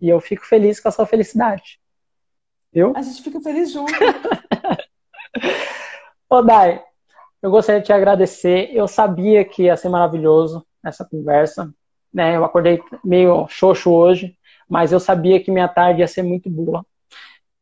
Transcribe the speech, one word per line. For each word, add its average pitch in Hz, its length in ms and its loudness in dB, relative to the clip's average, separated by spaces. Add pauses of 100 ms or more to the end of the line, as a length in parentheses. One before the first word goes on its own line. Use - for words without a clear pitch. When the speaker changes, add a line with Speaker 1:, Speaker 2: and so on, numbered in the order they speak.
Speaker 1:
E 170 80 -4
eu 170 120 2
fico - 260 -10
feliz 208 340 0
com - 80 -4
a 196 40 -2
sua 220 140 -2
felicidade. 220 720 -4 (920)
Viu? 185 240 2
Speaker 2:
A 277 60 -8
gente 254 200 -16
fica 302 180 -12
feliz 302 320 -6
junto. 294 200 -10
Speaker 1:
<laughs> 311 60 -6 (2250)
Ô, 247 120 4
Dai, 202 400 4 (600)
eu 196 80 -4
gostaria 208 300 2
de 208 60 -10
te 208 60 2
agradecer. 190 800 0
Eu 214 160 0
sabia 202 560 2
que 190 200 -4
ia 175 120 4
ser 180 120 -6
maravilhoso 160 800 0 (180)
essa - 200 -12
conversa, 151 680 -4 (400)
né? 170 240 -2
Eu 165 80 0
acordei 170 380 0 (220)
meio 180 440 2
xoxo 190 420 0
hoje, 180 460 2 (320)
mas 165 240 -2
eu 180 80 2
sabia 185 420 2
que 190 80 -6
minha 180 180 0
tarde 175 320 2
ia 175 80 0
ser - 140 -8
muito 180 280 -6
boa. 165 340 -6 (760)